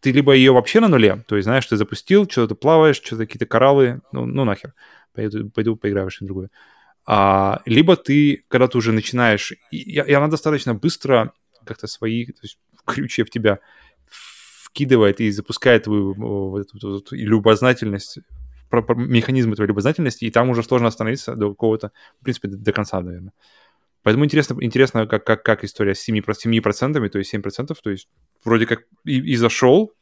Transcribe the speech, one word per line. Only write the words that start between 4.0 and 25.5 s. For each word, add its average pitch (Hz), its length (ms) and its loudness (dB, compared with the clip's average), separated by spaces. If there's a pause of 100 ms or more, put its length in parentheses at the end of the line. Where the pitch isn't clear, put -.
ну, 127 140 -6
ну 135 180 -4
нахер, 107 280 -6 (420)
пойду, 107 360 -8
пойду 110 260 -2
поиграю 98 300 -4
во 90 40 -10
что-нибудь 98 240 -14
другое. 95 160 -12 (540)
А, 98 640 2
либо 160 300 4
ты, 143 520 0
когда 127 200 4
ты 123 100 -2
уже 113 140 0
начинаешь, 110 600 0 (200)
и, - 40 -10
и, - 180 -12
и 143 180 0
она 143 160 2
достаточно 147 460 -2
быстро 110 580 -2 (320)
как-то 110 240 -16
свои, 117 380 -6
то - 160 -20
есть, - 160 -20 (260)
крючья 123 400 -4
в - 60 -12
тебя 107 280 0 (1040)
вкидывает 117 560 2
и 110 100 -2
запускает 104 540 2
твою, 101 340 -2
о, 101 320 -6
вот 98 160 -6
эту - 80 -20
вот, 104 80 -20 (100)
вот 98 200 -12
любознательность, 110 1080 0 (520)
про, 117 120 0
про 120 120 -2
механизмы 120 600 0
твоей 104 140 -2
любознательности, 120 560 -2
и 110 60 -4
там 120 200 2
уже 117 120 -2
сложно 120 260 0
остановиться 113 480 -6
до 104 140 -2
какого-то, 110 420 -4 (280)
в - 40 -20
принципе, 123 240 -6
до, 98 80 -12
до 104 160 -4
конца, 101 280 -4
наверное. 90 320 -14 (680)
Поэтому 117 220 2
интересно, 147 360 -2
интересно, 120 460 0
как, 110 180 -4
как, 110 200 -2
как 110 180 0